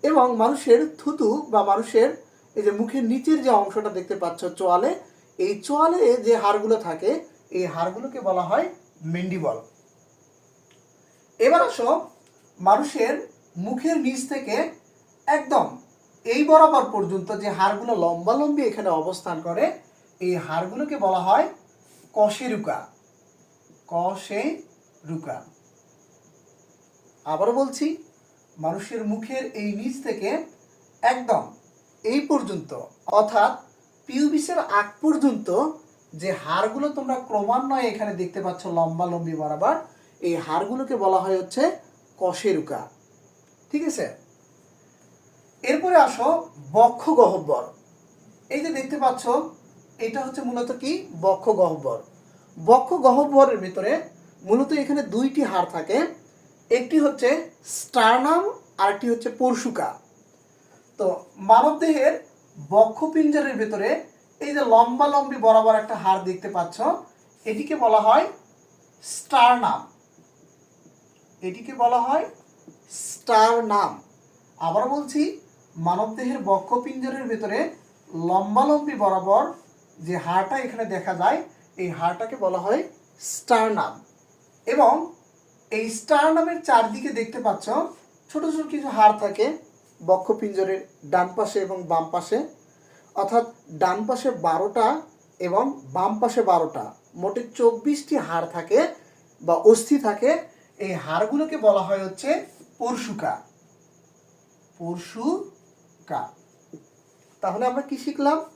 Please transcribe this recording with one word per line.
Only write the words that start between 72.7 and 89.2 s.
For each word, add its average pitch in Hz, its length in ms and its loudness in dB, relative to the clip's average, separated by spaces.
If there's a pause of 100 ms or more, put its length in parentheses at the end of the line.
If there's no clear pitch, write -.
স্টার্নাম। 220 840 2 (680)
আবার 165 260 0 (100)
বলছি, 294 280 -2 (540)
মানবদেহের 220 640 -2 (100)
বক্ষপিঞ্জরের 254 840 -2
ভেতরে 214 280 -4 (720)
লম্বালম্বি 262 720 2
বরাবর 196 420 2 (600)
যে 175 80 -4 (120)
হাড়টা 190 380 0
এখানে 226 200 -6 (100)
দেখা 185 260 -6
যায়, 240 180 2 (440)
এই 175 160 -4
হাড়টাকে 175 460 -4
বলা 185 200 0
হয় 226 160 0 (520)
স্টার্নাম। 220 600 0 (720)
এবং 247 260 4 (800)
এই 220 140 -4 (120)
স্টার্নামের 320 680 2
চারদিকে 247 520 2
দেখতে 226 280 -8
পাচ্ছ 190 200 -2 (640)
ছোট 311 120 -6 (120)
ছোট 311 180 -6
কিছু 277 240 -6
হাড় 214 280 6